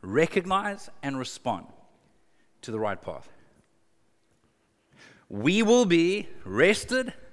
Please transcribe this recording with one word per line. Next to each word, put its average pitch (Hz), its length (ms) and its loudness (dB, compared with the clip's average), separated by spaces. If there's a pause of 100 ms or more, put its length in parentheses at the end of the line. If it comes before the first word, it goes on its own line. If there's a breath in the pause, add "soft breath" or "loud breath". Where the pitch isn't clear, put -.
recognize 185 880 -2 (120)
and 139 160 -6
respond 120 460 -6 (960)
to - 100 -12
the 110 80 -4
right 101 220 -4
path. - 260 -12 (2000 soft breath)
We 156 320 2
will 233 240 6
be 175 420 2 (160)
rested 202 680 0 (180)